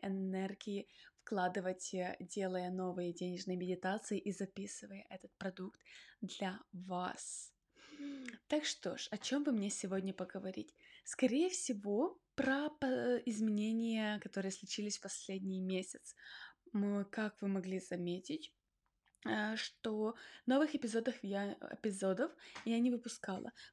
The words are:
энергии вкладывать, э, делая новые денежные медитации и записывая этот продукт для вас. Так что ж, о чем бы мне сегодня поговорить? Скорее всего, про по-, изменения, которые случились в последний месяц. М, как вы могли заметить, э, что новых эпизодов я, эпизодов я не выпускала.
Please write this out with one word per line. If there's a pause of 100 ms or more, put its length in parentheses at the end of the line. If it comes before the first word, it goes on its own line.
энергии (340)
вкладывать,
э,
делая
новые
денежные
медитации
и
записывая
этот
продукт (420)
для (120)
вас. (920)
Так
что
ж,
о
чем
бы
мне
сегодня
поговорить? (280)
Скорее
всего, (160)
про
по-,
изменения,
которые
случились
в
последний
месяц. (580)
М,
как
вы
могли
заметить, (720)
э,
что (300)
новых
эпизодов
я, (160)
эпизодов (340)
я
не
выпускала. (220)